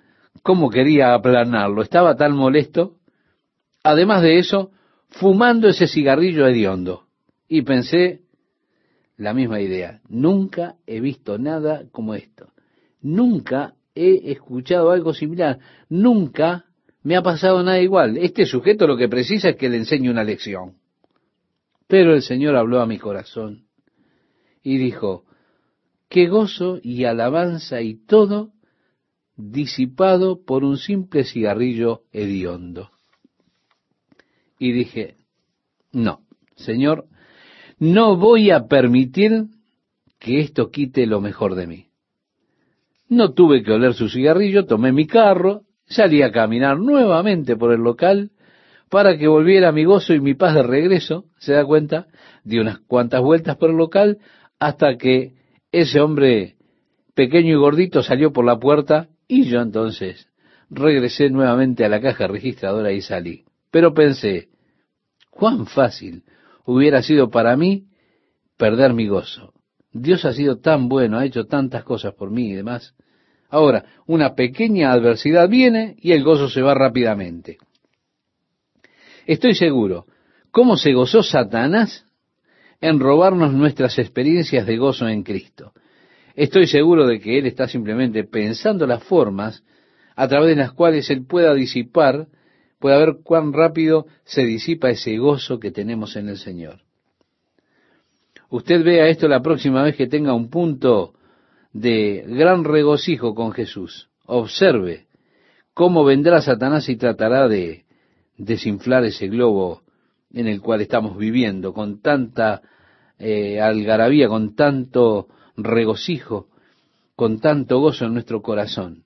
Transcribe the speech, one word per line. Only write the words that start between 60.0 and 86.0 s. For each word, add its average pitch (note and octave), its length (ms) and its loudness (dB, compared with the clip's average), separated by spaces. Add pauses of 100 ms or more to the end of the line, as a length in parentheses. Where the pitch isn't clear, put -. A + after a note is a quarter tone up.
regresé C#3 600 0
nuevamente C3 560 0
a G#2+ 40 2
la G#2 120 0
caja A#2+ 260 -4
registradora G2+ 680 -6
y G2 80 -8
salí. E2+ 420 -10 (260)
Pero E3 240 4
pensé, C3+ 560 0 (800)
"Cuán G#3+ 380 -2
fácil G2 560 -4 (420)
hubiera C3 380 4
sido C#3 260 2
para A#2 280 2
mí G3 280 0 (720)
perder A#2+ 360 2
mi A2+ 140 -2
gozo. - 460 -8 (380)
Dios D#3+ 340 -2
ha C3 80 -2
sido C3+ 260 -4
tan C#3 300 0
bueno, A#2+ 300 -2
ha C3+ 60 -2
hecho A#2 200 -6
tantas C3 380 -6
cosas G#2+ 320 -8
por G2 160 -12
mí A#2 180 -6
y G2 40 -8
demás". A2 420 -12 (540)
Ahora, C#3+ 360 2 (220)
una D#3+ 260 0
pequeña D3+ 580 0
adversidad B2+ 560 2
viene A3+ 520 2
y E3+ 140 0
el C#3+ 100 2
gozo C#3+ 260 2
se B2+ 140 -2
va C#3 100 4
rápidamente. G#2+ 840 -2 (1700)
Estoy F#3 260 2
seguro, A#2 540 0 (420)
¿cómo A#3 260 4
se C#3+ 180 2
gozó B2+ 280 4
Satanás C3+ 880 -2 (720)
en D#3 180 0
robarnos D#3 540 4
nuestras C3+ 460 0
experiencias C3+ 640 -2
de A2+ 120 -4
gozo C3 300 -2
en G#2+ 140 -4
Cristo? - 500 -12 (640)